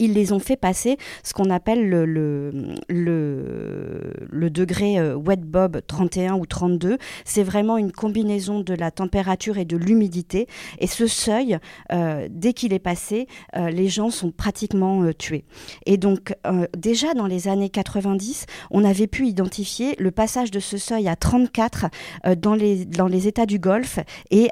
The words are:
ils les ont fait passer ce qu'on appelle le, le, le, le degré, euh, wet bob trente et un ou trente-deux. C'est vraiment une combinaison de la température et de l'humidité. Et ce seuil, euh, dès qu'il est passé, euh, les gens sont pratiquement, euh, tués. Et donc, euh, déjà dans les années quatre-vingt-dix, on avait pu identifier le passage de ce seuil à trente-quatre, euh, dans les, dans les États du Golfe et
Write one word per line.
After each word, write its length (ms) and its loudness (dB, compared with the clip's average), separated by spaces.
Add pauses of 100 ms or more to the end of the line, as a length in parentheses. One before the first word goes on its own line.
ils 80 4
les 220 2
ont 60 2
fait 180 0
passer 400 0 (240)
ce 100 -10
qu'on 160 0
appelle 400 2
le, 160 4
le, 680 -2 (160)
le, 1200 -4 (160)
le 220 -2
degré, 480 0
euh, 180 2
wet 220 0
bob 480 0
trente 320 0
et 80 0
un 80 0
ou 100 -2
trente-deux. 540 0 (260)
C'est 180 0
vraiment 360 2
une 120 0
combinaison 720 -2
de 140 -2
la 160 -2
température 680 -2
et 80 -2
de 140 -2
l'humidité. 680 2 (320)
Et 60 2
ce 200 0
seuil, 520 0 (340)
euh, 380 0
dès 220 0
qu'il 220 -2
est 40 0
passé, 480 -4 (300)
euh, 140 0
les 180 2
gens 220 0
sont 220 -4
pratiquement, 720 0
euh, 120 2
tués. 320 -8 (400)
Et 100 6
donc, 380 0 (120)
euh, 200 2 (100)
déjà 380 0
dans 120 0
les 220 -2
années 220 0
quatre-vingt-dix, 720 -2 (260)
on 140 4
avait 220 4
pu 220 0
identifier 680 -2
le 120 2
passage 400 0
de 100 -2
ce 160 -6
seuil 320 -2
à 80 0
trente-quatre, 720 2 (400)
euh, 80 6
dans 200 2
les, 300 2
dans 240 0
les 200 2
États 180 2
du 120 0
Golfe 400 0 (320)
et 220 8